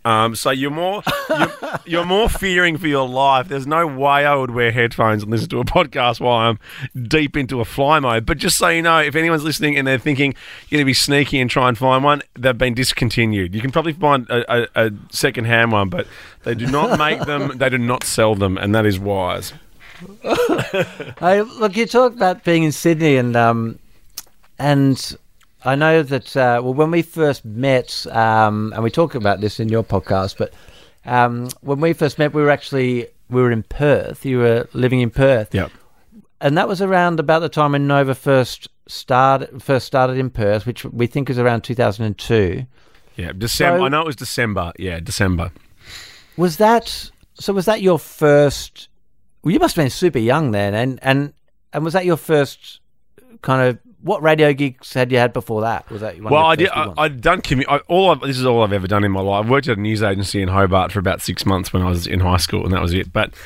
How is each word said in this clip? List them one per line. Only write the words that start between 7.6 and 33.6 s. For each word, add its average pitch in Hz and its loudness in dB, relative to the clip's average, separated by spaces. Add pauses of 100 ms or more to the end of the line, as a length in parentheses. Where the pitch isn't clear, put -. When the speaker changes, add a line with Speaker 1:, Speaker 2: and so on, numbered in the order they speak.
Speaker 1:
a 113 -2
fly 139 2
mode. 117 0
But 156 -2
just 170 -2
so - 2
you 165 2
know, 165 4
if 147 0
anyone's 160 0
listening 147 -2
and 139 0
they're 131 0
thinking 139 0 (320)
you're 151 0
gonna 143 2
be 131 2
sneaky 143 2
and 123 0
try 131 2
and 123 2
find 131 2
one, 143 2 (160)
they've 123 0
been 123 0
discontinued. 110 -2
You 110 -6
can 131 -6
probably 160 -2
find 143 0
a, 120 0
a, 113 0
a 113 -2 (200)
second-hand 117 0
one, 101 2
but - -6 (380)
they 120 -2
do 117 -6
not 156 0
make 151 0
them, 139 -4
Speaker 2:
<laughs> 127 -12
Speaker 1:
they 131 0
do 127 0
not 120 -2
sell 110 2
them, 95 0
and 101 0
that 110 2
is 101 2
wise. 95 -4 (480)
Speaker 2:
<laughs> 196 -20 (960)
Hey, 190 2
look, 220 -4
you 226 0
talk 247 2
about 185 -2
being 170 2
in 156 0
Sydney, 160 2
and, 120 0
um, 117 2 (800)
and 139 0 (480)
I 131 0
know 156 4
that, 135 -4
uh, 123 2
well, 127 -2
when 156 2
we 170 0
first 156 -2
met, 127 -2
um, 110 2
and 113 -4
we 113 2
talk 165 0
about 101 0
this 104 -4
in 110 -2
your 110 0
podcast, 95 -2
but, - -4 (520)
um, 120 0 (140)
when 139 -4
we 165 2
first 156 -2
met, 151 0
we 151 2
were 147 4
actually, 127 -2 (220)
we 123 2
were 123 4
in 113 0